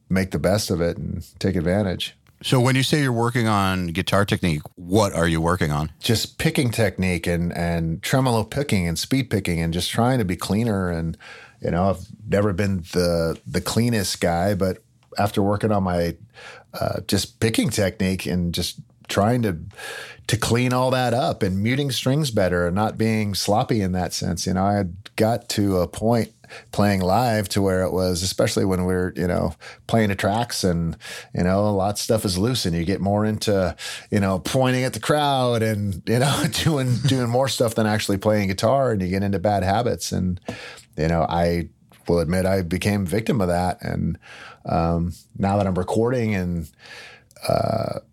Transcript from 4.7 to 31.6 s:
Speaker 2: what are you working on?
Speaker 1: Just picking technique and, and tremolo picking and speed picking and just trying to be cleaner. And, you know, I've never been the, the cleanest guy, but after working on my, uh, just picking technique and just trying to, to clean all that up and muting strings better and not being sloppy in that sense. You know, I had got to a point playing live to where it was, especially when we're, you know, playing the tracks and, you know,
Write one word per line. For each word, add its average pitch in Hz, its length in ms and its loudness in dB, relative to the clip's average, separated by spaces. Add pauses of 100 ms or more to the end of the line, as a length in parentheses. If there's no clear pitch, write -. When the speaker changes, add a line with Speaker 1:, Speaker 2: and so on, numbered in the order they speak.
Speaker 2:
what 92 380 2
are 82 140 2
you 82 120 2
working 85 320 2
on? 76 280 -2
Speaker 1:
Just - 400 -2
picking 151 320 0
technique 92 560 0
and, 85 280 -2
and 85 460 -2
tremolo 127 440 2
picking 101 420 -2
and 82 100 -2
speed 131 320 -2
picking 90 320 0
and 82 100 0
just 85 200 -4
trying 123 260 2
to 113 80 0
be 87 100 -2
cleaner. 98 540 -2
And, 82 260 -4 (460)
you - 80 -4
know, 90 220 2
I've 90 120 -6 (240)
never 101 240 2
been 98 260 0 (160)
the, 85 520 0
the 90 160 -4
cleanest 113 580 0
guy, 90 360 0
but 92 240 -2 (400)
after 101 240 0
working 104 280 0
on 101 120 2
my, 87 340 0 (560)
uh, - 340 -4
just - 320 -2
picking 120 300 2
technique 95 560 0
and 85 300 -2
just - 240 -4 (280)
trying 113 360 2
to, 95 120 0 (680)
to - 120 0
clean 123 360 0
all 127 160 2
that 127 240 2
up 151 300 0
and 95 180 0
muting 135 300 0
strings 135 400 0
better 90 340 2
and 87 100 0
not 104 220 0
being 110 380 0
sloppy 113 460 0
in 95 100 0
that 90 220 -2
sense. 92 340 -4
You 92 80 0
know, 95 100 2
I 101 80 2
had 98 220 -2 (200)
got 113 340 0
to 98 280 0
a 85 100 2
point 113 440 0 (400)
playing 101 300 2
live 107 480 2
to 104 120 0
where 92 220 2
it 85 80 0
was, 92 300 0
especially 110 420 0
when 92 220 0
we're, 90 300 0
you 87 120 -2
know, 87 280 -2 (320)
playing 110 220 2
the 98 60 -2
tracks 107 480 -2
and, 85 320 0 (400)
you - 80 0
know, 95 180 2